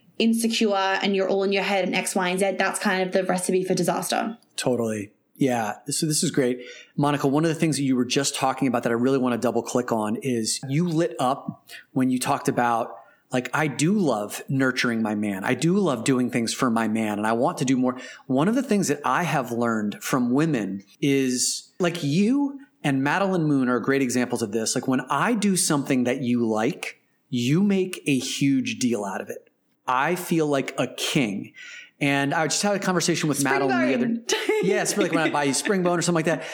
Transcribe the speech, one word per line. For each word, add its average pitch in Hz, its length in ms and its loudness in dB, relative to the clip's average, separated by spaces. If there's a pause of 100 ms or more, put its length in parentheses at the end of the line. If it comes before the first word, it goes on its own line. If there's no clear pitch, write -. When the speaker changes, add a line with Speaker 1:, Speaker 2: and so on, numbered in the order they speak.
(200)
Speaker 1:
insecure 226 560 2
and 190 400 0
you're 190 140 0
all 196 140 2
in 196 100 0
your 196 100 2
head 190 220 0
and 180 100 -2
X, - 200 -2
Y, 185 120 0
and 185 120 0
Z, 196 200 0
that's 190 200 -2
kind 190 220 0
of 185 120 -2
the 190 100 2
recipe 185 400 0
for 185 100 0
disaster. - 640 -2 (200)
Speaker 2:
Totally. 110 540 -2 (260)
Yeah. 120 380 0 (120)
So 156 180 -2
this 151 160 0
is 151 100 -2
great. 127 280 0 (380)
Monica, 143 300 2
one 147 180 2
of 165 40 2
the 151 60 -2
things 156 220 0
that 139 60 -2
you 131 120 2
were 123 80 2
just 135 320 -2
talking 131 320 0
about 120 160 0
that 120 80 0
I 117 40 2
really 131 220 2
wanna 123 200 0
double 117 260 0
click 123 300 -2
on 107 240 0
is 113 500 -2
you 147 200 0
lit 165 300 0
up - 520 -4 (240)
when 131 160 2
you 127 100 0
talked 135 300 -2
about, 117 440 0 (380)
like, 127 220 -2
"I 156 140 0
do 143 260 0
love 120 560 0
nurturing 127 520 0
my 107 140 0
man. 101 300 -2
I 123 80 2
do 165 240 2
love 143 260 0
doing 127 260 2
things 113 240 -2
for 131 160 0
my 113 200 2
man, 107 280 0
and 104 80 -2
I 110 60 2
want 143 280 0
to 143 60 -2
do 131 120 2
more." 127 200 0 (300)
One 139 220 2
of 233 60 2
the 269 80 0
things 202 260 2
that 147 160 0
I 139 180 2
have 139 300 -2
learned 113 500 0
from 123 300 0
women 117 500 0 (180)
is, 135 800 0
like, 175 240 0
you 247 560 2 (240)
and 135 180 2
Madeline 175 440 2
Moon 135 240 2
are 123 100 2
great 135 220 2
examples 123 400 0
of 104 100 -4
this. 113 240 -2
Like, 123 120 -4
when 131 220 2
I 160 240 2
do 202 220 0
something 139 480 0
that 127 180 0
you 120 240 0
like, 110 540 -2 (360)
you 135 280 2
make 190 420 0
a 143 140 2
huge 127 580 0
deal 113 260 0
out 98 160 -6
of - 80 -10
it. - 220 -14 (380)
I 135 260 2
feel 170 320 0
like 135 320 0
a 135 80 0
king. - 640 -2 (480)
And 139 320 0
I 165 140 0
just - 160 -2
had 202 140 0
a 185 40 -2
conversation 170 480 0
with 143 160 0
Madeline 139 260 2
the 127 260 2
other 120 100 0
Speaker 1:
Springbone. 381 560 -2
<laughs> - 20 0
Speaker 2:
Yeah, 202 200 2
it's - 120 -2
like 190 160 2
when 160 120 2
I 156 80 2
buy 147 140 0
you 139 100 2
Springbone 180 420 0
or 160 60 0
something 170 140 2
like 156 80 0
that. 160 180 0 (100)